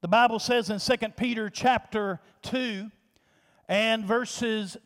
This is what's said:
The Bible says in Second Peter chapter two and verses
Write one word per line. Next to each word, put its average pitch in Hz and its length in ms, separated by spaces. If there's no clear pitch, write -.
The 170 80
Bible 233 280
says 233 320
in 208 80
Second 220 400
Peter 226 320
chapter 214 680
two 220 480
and 220 380
verses 220 800